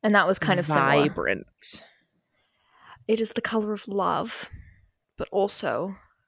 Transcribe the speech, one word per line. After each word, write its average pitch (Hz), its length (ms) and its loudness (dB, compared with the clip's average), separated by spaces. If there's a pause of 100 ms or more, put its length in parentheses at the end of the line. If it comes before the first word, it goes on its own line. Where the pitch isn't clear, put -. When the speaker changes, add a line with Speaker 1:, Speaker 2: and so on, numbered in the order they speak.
Speaker 1:
And 214 120 2
that 190 120 6
was 190 120 2
kind 180 220 2
of 156 60 0
similar. 143 420 4
Speaker 2:
Vibrant. - 380 -4 (1600)
Speaker 1:
It 220 120 2
is 214 120 -2
the 233 80 -2
color 214 320 -2
of 208 160 -8
love, 196 600 -2 (680)
but - 140 -8
also 190 640 -2 (320)